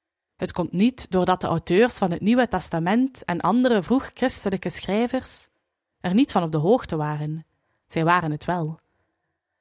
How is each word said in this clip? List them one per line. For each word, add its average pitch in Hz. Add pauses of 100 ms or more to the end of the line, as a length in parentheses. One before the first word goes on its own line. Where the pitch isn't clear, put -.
(360)
Het -
komt 175
niet 214
doordat 180
de -
auteurs 175
van 180
het 170
Nieuwe 233
Testament 196
en 175
andere 233
vroeg-christelijke 196
schrijvers - (520)
er 180
niet 262
van 185
op 160
de 156
hoogte 180
waren. 151 (400)
Zij 165
waren 165
het 151
wel. 165 (800)